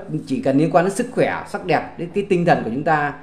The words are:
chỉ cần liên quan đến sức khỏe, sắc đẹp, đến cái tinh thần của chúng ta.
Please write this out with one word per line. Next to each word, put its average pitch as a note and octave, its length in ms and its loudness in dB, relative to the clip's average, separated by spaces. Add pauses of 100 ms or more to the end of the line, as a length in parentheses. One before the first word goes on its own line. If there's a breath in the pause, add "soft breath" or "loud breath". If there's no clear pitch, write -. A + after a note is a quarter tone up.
(280)
chỉ B2+ 140 -2
cần C3+ 160 2
liên D#3 140 4
quan E3+ 140 4
đến G3 80 0
sức - 180 -2
khỏe, - 360 0
sắc F#3+ 180 -8
đẹp, D3+ 320 0
đến E3 160 -8
cái G3 160 -2
tinh E3+ 160 2
thần C#3+ 180 4
của A#2 100 -4
chúng C#3+ 100 -4
ta. D3 400 0